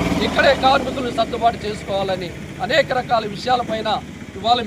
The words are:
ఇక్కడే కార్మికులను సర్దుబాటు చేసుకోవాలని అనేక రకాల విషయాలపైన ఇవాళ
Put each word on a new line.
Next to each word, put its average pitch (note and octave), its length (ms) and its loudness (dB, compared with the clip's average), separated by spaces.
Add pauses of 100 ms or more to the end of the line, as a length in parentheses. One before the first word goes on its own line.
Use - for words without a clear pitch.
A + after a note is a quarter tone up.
(260)
ఇక్కడే D4 260 4 (120)
కార్మికులను B3+ 540 2
సర్దుబాటు A3+ 480 0
చేసుకోవాలని G3 640 -4 (360)
అనేక C4+ 220 2 (120)
రకాల A#3+ 240 0 (120)
విషయాలపైన A3 540 0 (480)
ఇవాళ A3+ 300 2